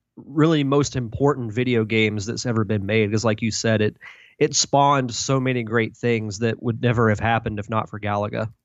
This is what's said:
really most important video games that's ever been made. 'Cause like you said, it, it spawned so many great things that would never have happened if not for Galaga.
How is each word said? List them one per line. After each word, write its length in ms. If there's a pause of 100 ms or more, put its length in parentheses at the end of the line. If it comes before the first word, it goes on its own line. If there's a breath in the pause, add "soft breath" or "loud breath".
(180)
really 460
most 320
important 580
video 320
games 400
that's 200
ever 180
been 220
made. 260
'Cause 120
like 180
you 100
said, 300
it, 140 (440 loud breath)
it 160
spawned 580
so 260
many 240
great 320
things 440
that 220
would 200
never 280
have 100
happened 400
if 100
not 200
for 100
Galaga. 520 (140)